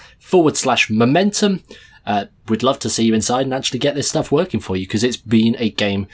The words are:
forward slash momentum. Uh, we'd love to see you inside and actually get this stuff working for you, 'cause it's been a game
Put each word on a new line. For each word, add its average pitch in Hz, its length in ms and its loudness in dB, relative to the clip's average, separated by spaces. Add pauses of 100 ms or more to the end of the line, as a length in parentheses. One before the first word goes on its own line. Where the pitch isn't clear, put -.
(180)
forward 165 380 2
slash 120 340 0
momentum. 175 720 2 (420)
Uh, 101 220 -2 (220)
we'd 113 160 -2
love 131 160 0
to 113 100 -4
see 117 140 0
you 113 100 4
inside 123 280 0
and 131 120 -4
actually 127 240 -4
get 135 160 0
this 139 140 -4
stuff - 240 -2
working 156 280 0
for 95 160 -6
you, 95 100 -6
'cause 107 180 -2
it's 123 120 0
been 113 440 2
a 110 100 -2
game 101 440 -2